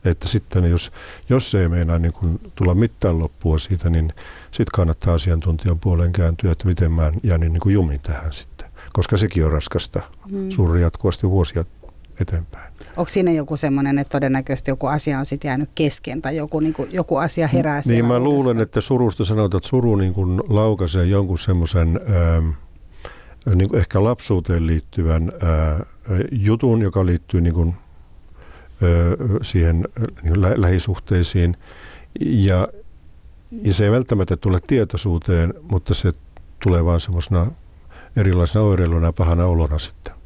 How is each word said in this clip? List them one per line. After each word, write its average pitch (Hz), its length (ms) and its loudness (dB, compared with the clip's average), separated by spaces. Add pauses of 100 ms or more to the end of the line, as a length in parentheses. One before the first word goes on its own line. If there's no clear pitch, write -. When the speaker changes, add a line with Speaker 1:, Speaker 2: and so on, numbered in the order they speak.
Speaker 1:
Että - 220 -2
sitten 92 420 0
jos, 85 220 0 (380)
jos 123 220 2
se 98 100 2
ei 90 60 2
meinaa 85 320 0
niin 82 140 0
kuin 82 260 -2 (160)
tulla 90 200 2
mitään 98 440 0
loppua 78 400 -2
siitä, 87 300 -2
niin 80 240 0 (380)
sit - 180 -2
kannattaa 85 440 0
asiantuntijan 82 680 0
puoleen 85 320 0
kääntyä, 85 400 0
että - 160 -2
miten 85 240 0
mä 80 160 2
en 78 60 0 (100)
jää 87 140 2
niin, 82 160 0
niin 82 80 0
kuin 101 120 2
jumiin 80 280 0
tähän 78 320 -6
sitten. - 340 -14 (260)
Koska 98 240 0
sekin 92 280 0
on 76 60 2
raskasta, - 500 -4 (300)
Speaker 2:
Mm. 196 200 -6
Speaker 1:
suuri 87 300 2
jatkuvasti 90 480 0
vuosia 87 340 0 (580)
eteenpäin. - 520 -8 (240)
Speaker 2:
Onko 165 120 -4
siinä 180 220 2
joku 151 260 -2
semmoinen, 139 420 0
että 139 120 -6
todennäköisesti 135 600 -2
joku 131 160 -4
asia 143 320 -2
on 139 60 -4
sit - 180 -6
jäänyt 147 320 -4
kesken - 460 -2
tai 139 160 -6
joku, 151 220 -4
niin 156 140 0
kuin, - 200 -6
joku 175 240 -2
asia 160 300 0
herää 135 280 0
Speaker 1:
Niin 143 80 -4
Speaker 2:
siellä 117 200 2
Speaker 1:
mä 120 100 2
Speaker 2:
uudestaan? 123 100 2
Speaker 1:
luulen, 131 360 2
että 110 220 0
surusta 120 440 0
sanotaan, 101 320 0
että - 120 -4
suru 120 260 2
niin 95 180 2
kuin 92 360 0
laukaisee 95 560 2
jonkun 92 340 2
semmoisen, 85 600 2 (380)
ähm, 80 120 0 (1040)
niin 95 140 4
kuin - 100 0
ehkä 98 240 2
lapsuuteen 92 640 0
liittyvän, 80 640 0 (120)
äh, 80 380 2 (500)
jutun, 113 500 2
joka 95 240 2
liittyy 87 360 0
niin 85 120 2
kuin, 82 160 2 (1120)
äh, 85 440 2 (140)
siihen, 82 460 2 (100)
äh, 113 60 -2 (200)
niin 82 100 0
kuin 98 80 2
lä-, 98 200 2
lähisuhteisiin. 90 960 0 (720)
Ja, 196 420 2 (840)
ja 214 220 -2
se 101 120 2
ei 104 60 4
välttämättä 107 460 0
tule 90 300 0
tietoisuuteen, 90 960 0
mutta - 320 -2
se - 180 0 (520)
tulee 87 220 4
vaan 85 140 4
semmoisena 87 480 0 (680)
erilaisena 95 500 2
oireiluna 85 420 2
ja 80 60 0
pahana 85 320 2
olona 80 340 2
sitten. - 340 -10 (120)